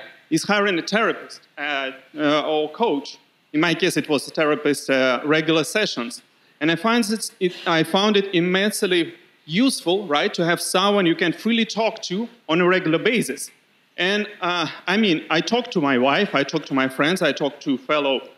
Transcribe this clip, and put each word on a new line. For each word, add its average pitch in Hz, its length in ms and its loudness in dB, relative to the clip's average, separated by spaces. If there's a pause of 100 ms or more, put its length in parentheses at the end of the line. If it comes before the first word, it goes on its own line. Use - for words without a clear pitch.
(300)
is 160 140 2
hiring 202 340 2
a 156 40 -4
therapist, - 580 -2 (180)
uh, 143 320 -4 (260)
uh, 151 320 2
or 151 220 0
coach. - 480 -2 (340)
In 151 60 0
my 165 160 4
case, 165 220 0
it 160 120 -4
was 147 200 0
a - 20 -16
therapist, 147 580 0
uh, 131 360 2
regular 156 400 2
sessions. 147 580 -4 (380)
And 156 100 2
I 165 60 2
find 226 340 2
it, 220 300 -6
it, 180 120 0 (140)
I 165 160 2
found 196 340 2
it 196 160 0
immensely 180 800 0 (320)
useful, 196 640 0
right, 160 280 0
to 180 100 0
have 170 160 0
someone 196 440 2
you 170 120 4
can 170 160 0
freely 226 320 0
talk 214 380 -4
to 214 260 -6 (200)
on 165 120 2
a 175 80 4
regular 165 320 2
basis. 202 500 -2 (460)
And, 202 320 -2 (120)
uh, 175 260 -2 (200)
I 185 100 2
mean, 196 320 2
I 160 140 2
talk 240 300 -2
to 190 100 0
my 139 160 2
wife, 143 360 2
I 139 80 2
talk 156 240 -4
to - 80 -8
my 131 140 2
friends, 147 320 0
I 151 120 2
talk 139 280 -4
to 139 160 -2
fellow, 139 500 0 (120)